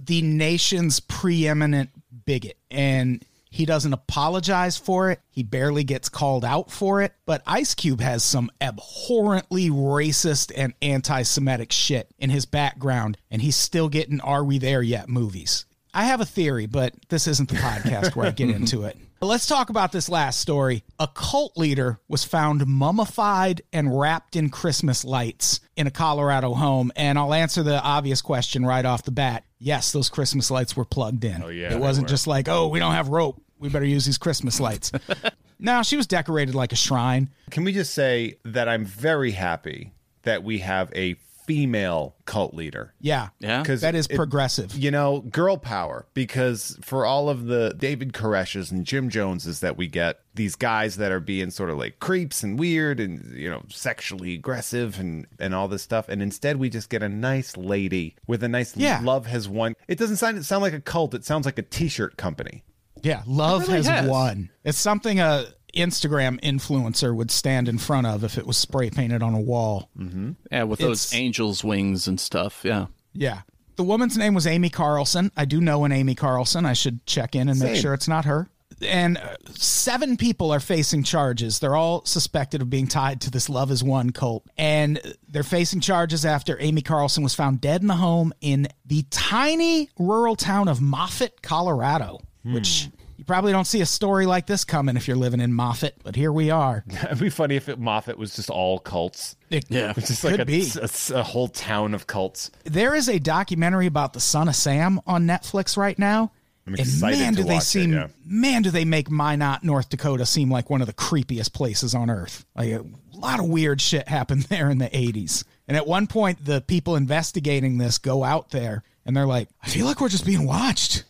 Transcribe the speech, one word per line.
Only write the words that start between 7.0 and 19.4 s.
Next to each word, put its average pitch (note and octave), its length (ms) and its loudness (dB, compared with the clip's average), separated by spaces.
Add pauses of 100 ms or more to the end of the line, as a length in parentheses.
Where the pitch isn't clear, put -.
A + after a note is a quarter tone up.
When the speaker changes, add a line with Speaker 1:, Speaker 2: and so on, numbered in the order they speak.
Speaker 1:
it. G3 100 0 (120)
But D#3 220 2
Ice A#3+ 280 2
Cube C3 260 2
has A#2+ 240 2
some A#2+ 260 2 (100)
abhorrently F#3 1120 2
racist C#3+ 840 2
and C3+ 160 -2 (100)
anti-Semitic C3 920 0
shit - 460 0
in C3 120 0
his C3+ 160 0
background, C3 720 -2 (120)
and A2 120 -4
he's C#3+ 140 2
still D#3+ 320 0
getting D3 320 -2
Are C#3+ 240 0
We C#3 140 2
There C3 240 2
Yet A#2 260 -2
movies. G#2 580 -2 (260)
I G3+ 140 0
have B3+ 140 2
a G#3 40 2
theory, C3+ 420 -2
but B2+ 280 -2 (140)
this D#3+ 200 0
isn't C#3 200 2
the - 80 -2
podcast B2 600 0
where A#2 100 0
I F3 40 2
get B2 200 0
into G#2+ 340 -2
it. G2+ 180 -8
Speaker 2:
<laughs> - 60 -20 (120)
Speaker 1:
But F#3 80 -2
let's A#3 180 0